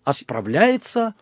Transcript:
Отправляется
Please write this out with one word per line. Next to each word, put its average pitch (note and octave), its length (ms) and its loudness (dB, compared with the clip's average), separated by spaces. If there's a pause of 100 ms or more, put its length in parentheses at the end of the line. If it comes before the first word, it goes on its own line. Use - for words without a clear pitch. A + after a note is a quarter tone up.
Отправляется F3+ 1160 0